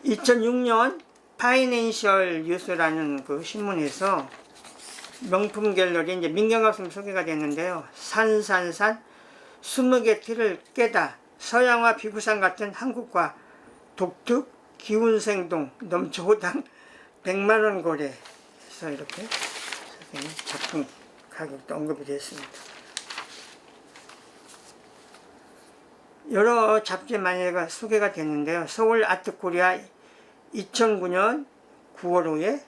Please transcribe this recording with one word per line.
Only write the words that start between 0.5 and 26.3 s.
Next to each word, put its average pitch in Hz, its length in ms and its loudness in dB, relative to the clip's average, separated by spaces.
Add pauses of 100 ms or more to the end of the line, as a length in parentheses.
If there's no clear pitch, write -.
년 247 440 2 (380)
파이낸셜 226 1040 2
뉴스라는 160 800 -2
그 143 180 -4
신문에서 185 840 -2 (1000)
명품 208 460 0
갤러리 175 420 2
이제 170 120 -2
민경갑 220 440 2
선생님 185 180 -10
소개가 190 340 -4
됐는데요. 156 680 -4
산산산 208 1080 0 (580)
스무 254 400 2
개 214 180 4
틀을 220 440 -2 (100)
깨다 214 440 0 (200)
서양화 233 600 4
비구상 214 420 -2
같은 190 340 0
한국과 220 600 -2 (640)
독특 - 600 -2 (220)
기운생동 208 920 0 (120)
넘쳐호당 180 800 0 (580)
백만 202 420 2
원 202 200 0
거래. 147 280 -4 (540)
그래서 - 240 -14
이렇게 147 380 -12 (840)
선생님 151 340 -10
작품 - 420 -6 (420)
가격도 143 460 -12
언급이 151 300 -6
됐습니다. 143 440 -10 (3750)